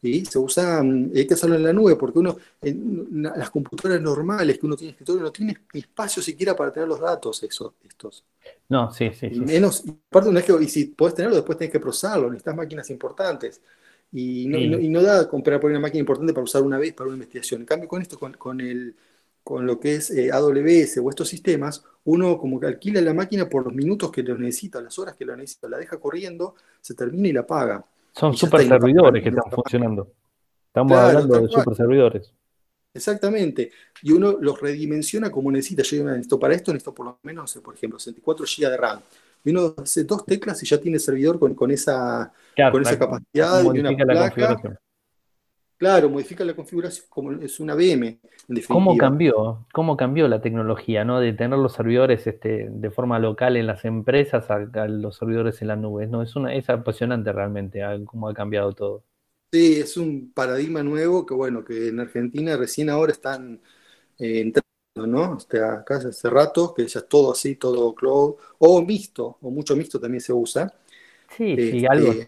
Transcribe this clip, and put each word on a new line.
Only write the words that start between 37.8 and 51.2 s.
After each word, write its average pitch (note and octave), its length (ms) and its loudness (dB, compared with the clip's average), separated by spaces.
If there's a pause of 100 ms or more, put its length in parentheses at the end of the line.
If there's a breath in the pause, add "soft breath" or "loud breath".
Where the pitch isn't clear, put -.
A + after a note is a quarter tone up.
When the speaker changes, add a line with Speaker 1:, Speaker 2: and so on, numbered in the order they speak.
Speaker 1:
sesenta - 220 -16
y - 20 -20
cuatro D#3+ 220 -4
gigas C#3 280 -2
de B2+ 40 -2
ram". A2 240 -2 (440 soft breath)
Y C#3+ 60 0
uno E3+ 280 0
hace D3+ 260 -2
dos G3+ 220 -4
teclas G3+ 360 -4
y - 40 -10
ya D3 120 4
tiene D#3+ 200 -2
servidor D3 400 0
con, C3+ 160 2
con B2+ 160 0
esa, B2+ 600 -2 (240 soft breath)
Speaker 2:
Claro, C3 180 6
Speaker 1:
con C3 100 4
esa B2+ 100 2
Speaker 2:
la, C3+ 60 0
Speaker 1:
capacidad C#3+ 640 0
y - 40 4
una C#3 240 2
Speaker 2:
modifica C#3 140 2
la C3 80 4
Speaker 1:
placa. - 160 4
Speaker 2:
configuración. A#2+ 500 -2 (1000)
Speaker 1:
Claro, F3 320 6
modifica C#3 340 -6
la E3+ 100 -6
configuración, E3+ 540 -8
como C#3 240 -8
es C#3+ 260 -12
una D#3 160 -6
V F3 160 4
M, B2 160 0
en A2+ 120 -10 (500 soft breath)
Speaker 2:
¿Cómo F#3 240 6
Speaker 1:
definitiva. - 60 6
Speaker 2:
cambió? B2+ 760 2
¿Cómo D#3+ 240 0
cambió C3+ 320 2
la A2 120 2
tecnología, A2+ 640 -2
¿no? B2 140 0
De A#2 140 2